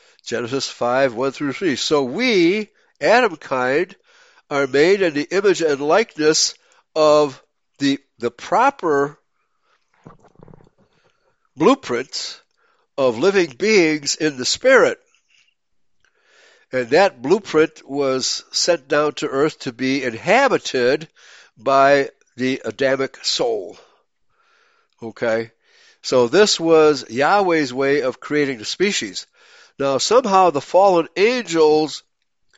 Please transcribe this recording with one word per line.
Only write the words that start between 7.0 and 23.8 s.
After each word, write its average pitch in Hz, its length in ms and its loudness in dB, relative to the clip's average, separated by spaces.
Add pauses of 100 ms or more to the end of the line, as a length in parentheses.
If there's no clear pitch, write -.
the, 139 220 -2 (200)
the 120 120 -4
proper 170 880 -2 (2250)
blueprint 139 840 -2 (560)
of 127 220 0
living 180 320 0
beings 160 640 0
in 151 220 -4
the 123 80 -8
spirit. 220 520 2 (1700)
And 123 180 -6
that 156 320 2
blueprint 160 640 0
was 131 640 -4
sent 165 360 -2
down 147 280 0
to 151 120 -6
earth 139 320 -2
to 131 140 -10
be 131 300 -4
inhabited 147 1040 0 (500)
by 139 520 2 (260)
the 127 300 -4
Adamic 131 580 -4
soul. 110 540 -4 (1200)